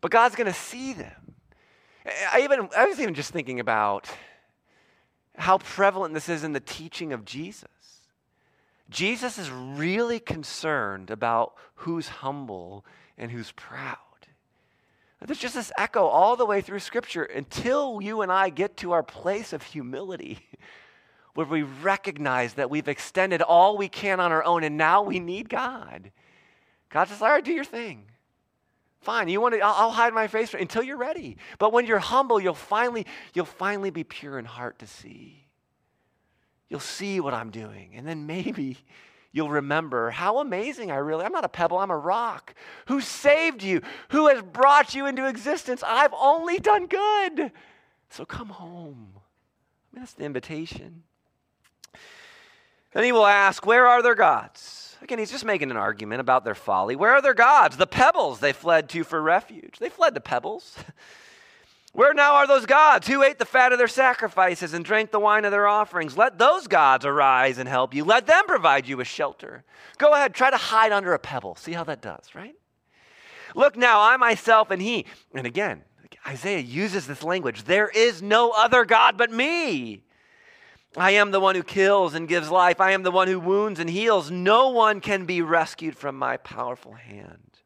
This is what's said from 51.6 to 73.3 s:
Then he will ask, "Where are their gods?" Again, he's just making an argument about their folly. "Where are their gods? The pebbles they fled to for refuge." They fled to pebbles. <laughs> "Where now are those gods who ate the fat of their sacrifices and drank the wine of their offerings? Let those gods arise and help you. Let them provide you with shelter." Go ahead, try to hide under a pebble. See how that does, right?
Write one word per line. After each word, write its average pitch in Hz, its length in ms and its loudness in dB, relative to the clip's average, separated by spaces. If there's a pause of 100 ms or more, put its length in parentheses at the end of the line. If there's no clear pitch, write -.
Then 214 120 0
he 247 80 2
will 220 140 6
ask, 202 380 4
"Where 240 220 6
are 240 160 6
their 240 120 4
gods?" - 880 -2
Again, 240 160 -8
he's 214 120 -6
just - 140 -12
making 170 260 -2
an 120 60 -6
argument 107 440 -6
about 127 240 2
their 110 100 -4
folly. 98 400 -2
"Where 196 180 2
are 277 100 6
their 262 120 2
gods? 233 420 4
The 175 100 2
pebbles 240 540 2
they 139 120 2
fled 160 380 2
to 170 120 -6
for 160 180 -4
refuge." - 580 -2
They 226 100 -8
fled 339 260 0
to - 60 -8
pebbles. - 560 -8 (580)
<laughs> - 580 -20
"Where 294 220 4
now 285 200 6
are 285 120 6
those 269 200 4
gods 285 400 6
who 277 160 2
ate 285 160 4
the 233 60 -2
fat 254 280 4
of 247 60 0
their 240 100 4
sacrifices 190 840 0
and 170 100 -6
drank 214 280 0
the 214 80 0
wine 208 240 2
of 202 80 0
their 202 140 2
offerings? 180 500 -2
Let 180 220 2
those 294 280 4
gods 143 380 4
arise 135 540 2
and 127 100 -8
help 131 260 0
you. 147 100 -4
Let 214 220 2
them 359 200 4
provide 160 420 2
you 135 80 -8
with 123 100 -6
shelter." - 580 -10 (340)
Go 294 140 6
ahead, 277 220 2
try 262 160 4
to 269 60 0
hide 220 360 2
under 190 220 0
a 139 40 -2
pebble. 104 360 -10
See - 180 -14
how 170 120 -8
that 147 180 -10
does, - 320 -16
right? 214 220 -18 (1000)